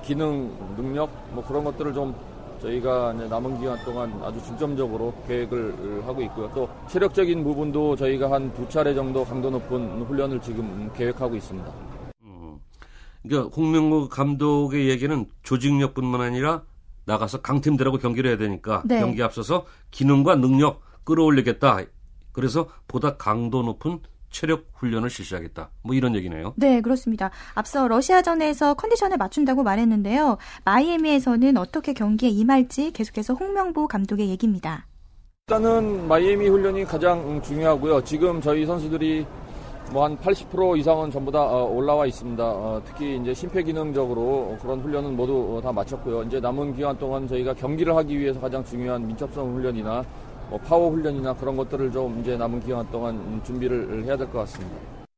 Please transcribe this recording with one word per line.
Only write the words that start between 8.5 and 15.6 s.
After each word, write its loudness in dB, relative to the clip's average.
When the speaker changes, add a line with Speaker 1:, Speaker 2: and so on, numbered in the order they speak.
Speaker 1:
두 -6
차례 2
정도 0
강도 -4
높은 -4
훈련을 -2
지금 -6
계획하고 -2
있습니다. -10
Speaker 2:
음, -16
그러니까 -2
홍명보 4
감독의 2
얘기는 0
조직력뿐만 2